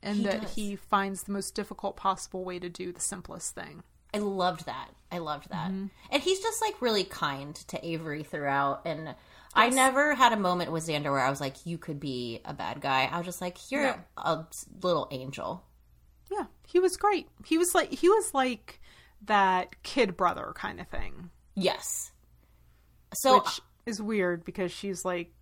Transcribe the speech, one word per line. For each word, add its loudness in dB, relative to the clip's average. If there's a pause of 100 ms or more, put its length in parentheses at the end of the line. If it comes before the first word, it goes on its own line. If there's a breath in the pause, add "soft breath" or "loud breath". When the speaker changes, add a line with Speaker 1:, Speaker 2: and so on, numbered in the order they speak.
Speaker 1:
and -2
Speaker 2:
He 2
Speaker 1:
that 0
Speaker 2:
does. -6
Speaker 1:
he -4
finds 0
the -6
most -4
difficult -6
possible -2
way -6
to -8
do -8
the -12
simplest -8
thing. -12 (300)
Speaker 2:
I -2
loved 0
that. -10 (220)
I -6
loved -6
that. -4
Speaker 1:
Mm-hmm. -4 (240 loud breath)
Speaker 2:
And 0
he's 2
just, -2
like, -2
really 2
kind -6 (120)
to -8
Avery -4
throughout. 0
And -6 (380 loud breath)
I 8
Speaker 1:
Yes. 4
Speaker 2:
never 6
had 8
a 0
moment 2
with -2
Xander 0
where 4
I 4
was -2
like, -4
"You -6
could -8
be -6
a -10
bad -6
guy." 2
I -4
was -4
just -10
like, -8
"You're 0
Speaker 1:
No. 0 (180)
Speaker 2:
a -2
s-, -12 (160)
little 2
angel." -8 (680)
Speaker 1:
Yeah, -4 (220)
he 4
was 4
great. 2 (160)
He 2
was 2
like, 2
he 4
was 4
like -2 (440 soft breath)
that 4
kid 2
brother 0
kind -8
of -12
thing. -6 (260)
Speaker 2:
Yes. -2 (1000)
So 8
Speaker 1:
Which -4 (240)
is -4
weird 0
because -4
she's -6
like -4 (100)